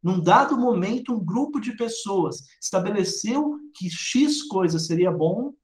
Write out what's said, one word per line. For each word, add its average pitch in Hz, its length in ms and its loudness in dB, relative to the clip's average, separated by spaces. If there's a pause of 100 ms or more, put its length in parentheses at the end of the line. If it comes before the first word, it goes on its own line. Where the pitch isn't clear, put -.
Num 180 200 0
dado 233 340 6
momento, 240 580 0
um 220 60 -2
grupo 254 400 -2
de 220 160 -8
pessoas 196 680 -4 (180)
estabeleceu 208 960 -2 (160)
que 185 140 -6
X 277 540 0
coisa 175 340 0
seria 170 340 2
bom 202 420 0 (100)